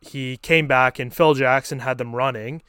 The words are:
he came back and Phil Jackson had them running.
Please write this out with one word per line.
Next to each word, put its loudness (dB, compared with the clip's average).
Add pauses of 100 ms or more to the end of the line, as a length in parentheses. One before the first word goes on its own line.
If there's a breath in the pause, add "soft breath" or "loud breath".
he -10
came 2
back 2
and -8
Phil 4
Jackson 0
had -4
them -8
running. -4